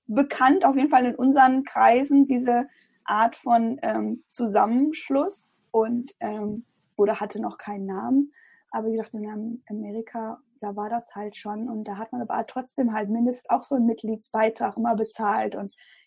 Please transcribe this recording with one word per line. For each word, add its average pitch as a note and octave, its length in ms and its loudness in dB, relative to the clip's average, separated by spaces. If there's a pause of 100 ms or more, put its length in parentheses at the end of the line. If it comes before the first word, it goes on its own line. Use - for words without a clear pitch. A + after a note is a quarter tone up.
bekannt, C#4 580 2
auf C4+ 120 4
jeden C#4 140 2
Fall B3+ 160 4
in A#3+ 80 -2
unseren C4 500 4
Kreisen, C4+ 600 4
diese B3 400 0 (380)
Art A3 320 2
von, A#3 460 2
ähm, A3 480 -2
Zusammenschluss C4 1200 0 (160)
und, A#3 500 -2
ähm, G#3+ 460 -8 (300)
oder G#3 240 2
hatte G#3+ 200 -8
noch G3+ 180 -8
keinen G3+ 280 -10
Namen. A#3+ 460 0 (380)
Aber A3 180 -4
wie A3+ 40 -2
gesagt, A3 220 -6
in G#3+ 160 -10
Am-, A3 380 -10
Amerika, A3 720 -10 (220)
da G3+ 140 -8
war G#3 160 -8
das A#3 240 -8
halt G#3 220 -10
schon G#3+ 320 -8
und A3 160 -8
da G3+ 140 -10
hat A3 120 -10
man B3 120 -8
aber A3+ 260 -4
trotzdem B3+ 440 -4
halt G#3+ 180 -4
mindestens A#3+ 400 -2
auch A#3+ 120 2
so - 140 -4
einen A#3+ 100 4
Mitgliedsbeitrag A3 880 -2
immer A3+ 200 0
bezahlt G#3+ 580 -2
und G3 180 -10 (340)